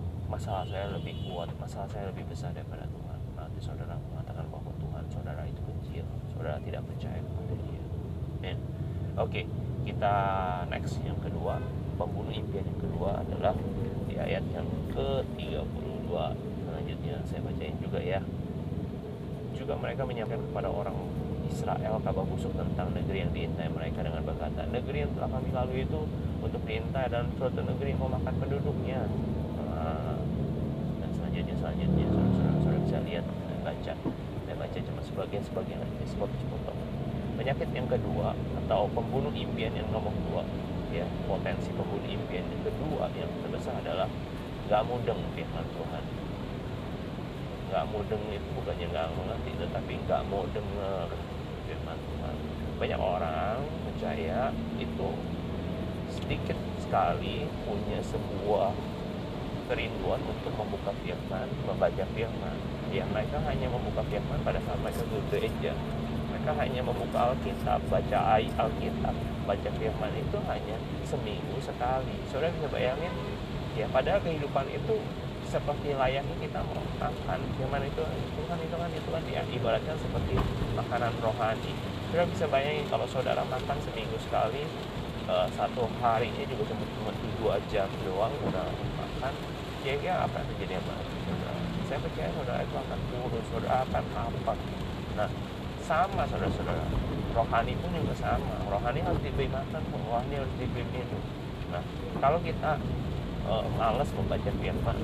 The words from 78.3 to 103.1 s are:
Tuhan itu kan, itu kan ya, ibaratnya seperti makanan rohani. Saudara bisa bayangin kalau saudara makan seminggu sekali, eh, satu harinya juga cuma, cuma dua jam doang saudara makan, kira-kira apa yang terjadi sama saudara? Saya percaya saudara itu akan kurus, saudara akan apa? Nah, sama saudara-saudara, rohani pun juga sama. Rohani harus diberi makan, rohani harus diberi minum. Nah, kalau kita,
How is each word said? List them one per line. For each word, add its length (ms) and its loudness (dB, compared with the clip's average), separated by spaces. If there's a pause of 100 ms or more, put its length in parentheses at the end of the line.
Tuhan 200 -2
itu 160 -2
kan, 140 0
itu 240 -4
kan 160 0
ya, 120 0 (120)
ibaratnya 480 2
seperti 340 2 (380)
makanan 480 2
rohani. 500 2 (380)
Saudara 160 6
bisa 240 2
bayangin 400 4
kalau 160 2
saudara 400 2
makan 400 0
seminggu 340 -2
sekali, 460 2 (640)
eh, 240 6
satu 320 2 (160)
harinya 480 4
juga 240 0
cuma, 100 -2 (140)
cuma 140 -2 (260)
dua 180 4 (140)
jam 180 4 (140)
doang 400 2
saudara 300 0 (260)
makan, 360 -2 (520)
kira-kira 400 2
apa 160 0
yang 60 -2 (100)
terjadi 240 -2
sama 120 -2 (120)
saudara? 560 -2 (240)
Saya 160 0
percaya 320 0
saudara 320 0
itu 160 -4
akan 180 -2 (140)
kurus, 380 -2
saudara 240 2 (100)
akan 180 2 (140)
apa? 360 0 (640)
Nah, 100 4 (520)
sama 500 4
saudara-saudara, 560 2 (480)
rohani 480 4
pun 80 0
juga 240 2
sama. 400 2 (160)
Rohani 320 2
harus 160 2
diberi 320 2
makan, 300 -2 (260)
rohani 320 2
harus 160 0
diberi 380 0
minum. 260 -2 (540)
Nah, 100 -2 (400)
kalau 160 8
kita, 400 2 (600)